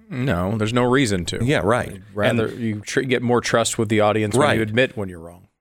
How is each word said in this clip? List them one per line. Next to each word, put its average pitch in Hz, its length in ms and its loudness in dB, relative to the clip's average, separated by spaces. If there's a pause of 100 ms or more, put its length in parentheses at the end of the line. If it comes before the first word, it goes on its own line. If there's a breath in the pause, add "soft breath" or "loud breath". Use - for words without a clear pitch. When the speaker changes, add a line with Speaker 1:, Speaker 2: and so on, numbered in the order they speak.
Speaker 1:
No, 113 480 -2
there's 107 160 -2
no 123 120 2
reason 120 420 2
to. - 180 -4
Speaker 2:
Yeah, 127 200 0
right. 107 300 0
Speaker 1:
I'd 98 100 -18 (100)
rather 110 320 0
Speaker 2:
And - 140 -6
Speaker 1:
you 110 220 -4
tr-, - 200 -4
get 123 220 0
more 120 180 2
trust - 380 0
with 110 100 0
the 107 100 2
audience 104 380 2
when 147 120 4
you 113 100 2
Speaker 2:
Right. - 20 2
Speaker 1:
admit 110 340 0
when 98 140 -6
you're 87 80 -14
wrong. 85 300 -20 (140)